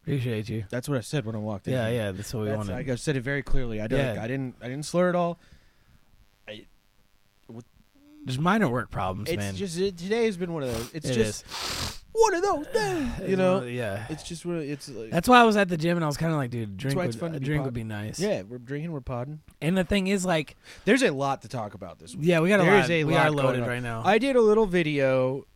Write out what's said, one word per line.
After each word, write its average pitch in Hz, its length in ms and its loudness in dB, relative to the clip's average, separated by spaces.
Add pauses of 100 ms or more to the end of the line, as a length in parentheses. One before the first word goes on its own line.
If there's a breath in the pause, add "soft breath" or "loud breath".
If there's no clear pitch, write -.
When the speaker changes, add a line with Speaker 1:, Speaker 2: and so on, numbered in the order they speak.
Speaker 1:
Appreciate 117 480 -4
you." 110 200 -4
Speaker 2:
That's 120 200 -6
what 139 80 0
I 113 40 -2
said 139 240 -4
when 113 100 -6
I 107 40 -6
walked 107 280 -6
in 131 60 -2
Speaker 1:
Yeah, 120 160 0
Speaker 2:
here. 120 80 -2
Speaker 1:
yeah, 104 140 -2
that's 98 220 -8
what 110 100 -4
we 104 60 -2
Speaker 2:
That's, 107 80 -2
Speaker 1:
wanted. 101 160 -4
Speaker 2:
like, - 160 -6
I 123 60 0
said 139 200 -2
it 131 60 -2
very 139 220 -4
clearly. 117 380 2
I 110 60 -6
don't, 135 120 0
Speaker 1:
Yeah. 113 240 -2
Speaker 2:
I 113 40 -6
didn't, 131 340 -6
I 117 80 -10
didn't 143 160 -8
slur 180 240 2
at 175 60 0
all. 170 240 -2 (1080 soft breath)
I, 107 180 -16 (840)
what 120 180 -16 (600)
Speaker 1:
Just 131 140 -6
minor 190 300 4
work 117 220 -4
problems, 101 380 -4
Speaker 2:
it's 175 80 0
Speaker 1:
man. 101 180 -4
Speaker 2:
just, 175 220 -6
it, 190 200 -4
today 214 280 -2
has 208 120 -2
been 175 160 -6
one 151 100 -4
of 123 100 -4
those. 117 200 -6
It's 120 160 -6
Speaker 1:
It 127 40 0
Speaker 2:
just 110 320 -2
Speaker 1:
is. - 540 -8 (120)
Speaker 2:
one 440 240 6
of 349 60 2
those 349 260 0
days, 381 460 0
Speaker 1:
<sighs> - 60 -6
It's 185 100 -4
Speaker 2:
you 190 60 4
know? 185 200 4
Speaker 1:
one 196 80 0
of - 20 -6
the, 120 80 -6
yeah. 110 360 -4
Speaker 2:
It's 151 140 -8
just 175 220 -12
one 175 120 -4
of, 156 60 -4
it's 143 260 -8
like 113 220 -12
Speaker 1:
That's 170 160 0
why 247 120 10
I 240 40 10
was 220 140 6
at 196 120 2
the 175 80 0
gym, 170 200 2
and 170 60 0
I 151 40 2
was 139 100 -2
kinda 160 180 0
like, 135 160 -2
"Dude, 113 220 -6
Speaker 2:
That's 95 80 -10
Speaker 1:
drink 135 160 -2
Speaker 2:
why 175 80 0
it's - 100 -4
Speaker 1:
would, - 60 -12
Speaker 2:
fun 165 100 -6
to 151 60 -8
Speaker 1:
a - 20 -6
Speaker 2:
be 135 60 -6
Speaker 1:
drink 151 160 0
Speaker 2:
pod- 139 60 -4
Speaker 1:
would 120 60 -6
be 120 100 -6
nice." 107 360 -8
Speaker 2:
Yeah, 175 240 0
we're 113 140 -14
drinking, 143 340 -8
we're 143 100 -8
podding. 135 380 -8 (220)
Speaker 1:
And 180 160 2
the 185 80 2
thing 196 220 0
is, 190 180 0
like, 160 300 -2 (300 loud breath)
Speaker 2:
There's 247 160 6
a 220 100 4
lot 135 320 -2
to 123 40 -16
talk 107 260 -8
about 90 260 -16
this 110 160 -18
week. 143 120 -4
Speaker 1:
Yeah, 175 140 6
we 175 80 4
got 208 100 6
a 180 40 6
Speaker 2:
There 185 120 8
Speaker 1:
lot. 190 100 8
Speaker 2:
is 170 60 -2
a 160 140 2
Speaker 1:
We - 100 2
are 156 140 4
Speaker 2:
lot 151 60 0
going 139 120 2
Speaker 1:
loaded 127 160 0
Speaker 2:
on. 120 60 -2
Speaker 1:
right 123 140 -4
now. 117 220 -6
Speaker 2:
I 202 120 6
did 262 180 2
a 247 60 8
little 214 240 6
video 139 800 2 (100)